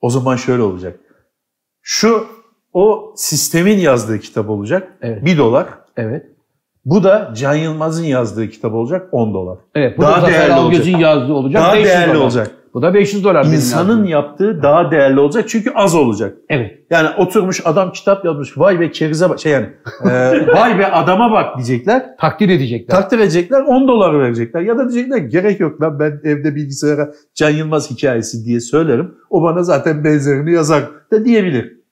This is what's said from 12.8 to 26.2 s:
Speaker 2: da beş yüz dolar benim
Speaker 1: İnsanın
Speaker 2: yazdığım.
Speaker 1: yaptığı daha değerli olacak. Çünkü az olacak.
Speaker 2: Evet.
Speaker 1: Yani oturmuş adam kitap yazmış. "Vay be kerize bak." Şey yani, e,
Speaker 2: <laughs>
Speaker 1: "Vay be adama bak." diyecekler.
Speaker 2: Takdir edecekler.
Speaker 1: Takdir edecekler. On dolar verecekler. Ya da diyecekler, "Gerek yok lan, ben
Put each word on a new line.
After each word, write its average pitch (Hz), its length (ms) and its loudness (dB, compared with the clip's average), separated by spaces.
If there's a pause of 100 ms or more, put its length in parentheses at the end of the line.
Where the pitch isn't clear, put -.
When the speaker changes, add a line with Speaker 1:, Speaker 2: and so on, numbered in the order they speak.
Speaker 2:
da 170 120 2
beş 202 200 2
yüz 202 100 -4
dolar 180 200 4
benim 156 120 2
Speaker 1:
İnsanın 147 340 0
Speaker 2:
yazdığım. 220 160 2
Speaker 1:
yaptığı 170 580 -2
daha 147 280 4
değerli 139 280 4
olacak. 147 300 2
Çünkü 226 260 -2
az 196 200 2
olacak. 110 420 0 (120)
Speaker 2:
Evet. 113 300 -4 (100)
Speaker 1:
Yani 160 280 2
oturmuş 185 480 0
adam 180 260 0
kitap 196 340 -2
yazmış. 147 320 -6
"Vay 180 220 2
be 165 120 0
kerize 160 380 0
bak." 147 100 -4
Şey 156 120 -2
yani, 127 180 0 (360)
e, 127 420 2
Speaker 2:
<laughs> - 0 -
Speaker 1:
"Vay 196 320 4
be 196 120 2
adama 185 400 2
bak." 190 260 0
diyecekler. 131 600 -2
Speaker 2:
Takdir 175 320 0
edecekler. 131 520 0
Speaker 1:
Takdir 226 180 0
edecekler. 185 420 2
On 269 260 2
dolar 190 320 2
verecekler. 120 420 -2
Ya 226 160 -2
da 254 120 -2
diyecekler, 254 280 -4
"Gerek 180 420 -2
yok 160 220 -2
lan, 156 180 -4
ben 147 240 -2